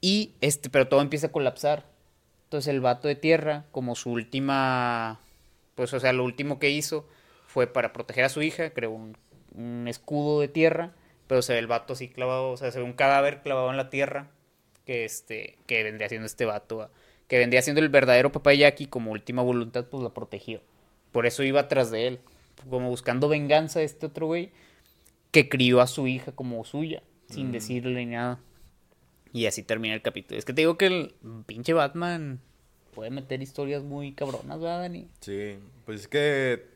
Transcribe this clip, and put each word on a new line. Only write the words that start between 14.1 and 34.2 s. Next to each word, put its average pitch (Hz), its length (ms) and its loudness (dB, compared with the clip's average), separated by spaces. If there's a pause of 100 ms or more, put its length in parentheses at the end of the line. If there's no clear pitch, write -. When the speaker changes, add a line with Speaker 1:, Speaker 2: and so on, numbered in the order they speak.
Speaker 1:
que, 120 200 -4
este, - 600 -12
que 113 160 0
vendría 107 260 -4
siendo 110 180 -8
este - 180 -4
vato, 110 380 -6
ah, - 80 -16 (360)
que 127 120 4
vendría 123 240 6
siendo 147 180 2
el 156 80 4
verdadero 131 440 8
papá 143 180 4
de 143 80 8
Jackie, 143 280 6
como 113 260 -6
última 123 300 -4
voluntad, 123 440 -2
pues, 135 160 -8
la 117 100 -6
protegió. 110 480 -12 (500)
Por 117 160 2
eso 120 160 2
iba 139 260 4
tras 127 220 2
de 113 160 -2
él, 127 140 -4 (480)
como 127 220 -2
buscando 127 380 0
venganza 151 500 2
de 156 80 2
este 147 200 -10
otro 160 200 -6
güey, 170 260 -4 (800)
que 139 160 6
crió 123 320 6
a 123 60 8
su 135 200 -4
hija 131 260 -6
como 120 320 -8
suya, 156 380 -8 (280)
sin 131 180 -8
Speaker 2:
Mm. 123 40 -4
Speaker 1:
decirle 123 540 -4
nada. 120 320 -6 (960)
Y 117 140 0
así 101 160 -2
termina 110 320 -2
el 110 80 -6
capítulo. - 360 -6
Es 104 80 -8
que 131 80 -8
te 156 80 2
digo 165 160 4
que 196 80 4
el 180 280 -2 (320)
pinche 120 280 -4
Batman 156 680 -2 (540)
puede 110 160 -12
meter 135 320 -8
historias 139 400 -6
muy 143 320 -10
cabronas, 139 460 -8